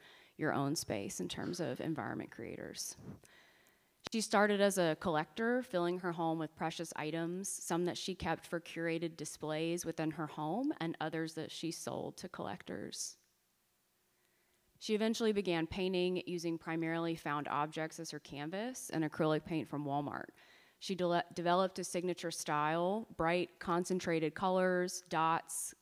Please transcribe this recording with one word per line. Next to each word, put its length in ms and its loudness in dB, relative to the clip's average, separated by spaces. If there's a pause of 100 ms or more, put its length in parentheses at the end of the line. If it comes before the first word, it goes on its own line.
(380)
your 160 2
own 220 2
space 440 -4
in 80 -4
terms 320 -4
of 220 -2
environment 500 -4
creators. 640 -10 (1160)
She 100 0
started 380 6
as 200 6
a 200 4
collector, 600 2
filling 380 0
her 120 -2
home 280 0
with 160 -4
precious 400 -4
items, 520 -2
some 380 0
that 120 0
she 180 -4
kept 320 -2
for 120 -4
curated 560 -2
displays 720 -2
within 240 -2
her 160 -2
home 560 -2
and 180 -2
others 360 -2
that 160 -6
she 180 -4
sold 480 -6
to 100 -10
collectors. 920 -8 (1600)
She 160 2
eventually 360 2
began 360 2
painting 580 2
using 320 -2
primarily 580 0
found 320 -2
objects 520 -2
as 100 -8
her 80 -8
canvas 720 -6
and 120 2
acrylic 420 2
paint 240 -2
from 160 -4
Walmart. 460 -2 (480)
She 160 -4
de-, 280 4 (120)
developed 420 4
a 60 -4
signature 480 -2
style, 840 2
bright, 440 2
concentrated 760 2
colors, 720 2
dots, 760 0